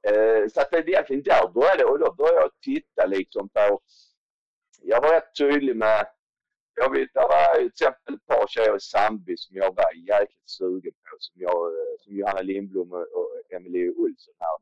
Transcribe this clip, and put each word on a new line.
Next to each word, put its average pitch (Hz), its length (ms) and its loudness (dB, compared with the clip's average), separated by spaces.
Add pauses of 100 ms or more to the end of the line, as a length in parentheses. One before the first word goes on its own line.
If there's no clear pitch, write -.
(100)
Eh, 107 380 4
så - 120 -2
att 139 100 0
det 170 80 0
är 156 100 -2
egentligen 143 340 0
där 185 320 2
började, 165 300 4
och 143 140 2
då 151 140 0
började 156 280 2
jag - 100 2 (120)
titta - 440 -4
liksom 98 420 -6
på... 104 320 2 (1000)
Jag 110 180 0
var 151 140 4
rätt - 240 -2
tydlig 143 380 0
med... 107 300 2 (680)
Jag - 160 0
vill, 135 240 -2
där 135 140 2
var 139 320 4
ju 123 100 -2
till - 160 -4
exempel - 280 -6
ett - 120 -20
par 113 200 0
tjejer 107 300 0
i 98 40 -6
Sandby 101 560 -4
som - 200 -18
jag 95 200 -2
var 92 180 0
jäkligt 101 560 -2
sugen 92 420 -8
på, - 260 -20
som - 220 -20
jag, 87 260 -2
eh, 82 320 -8
som 101 180 -16
Johanna 98 240 -4
Lindblom 95 520 -6
och, 90 60 -8 (200)
och 87 100 -4 (280)
Emily 90 340 -4
Olsson - 480 -6
här 82 240 -6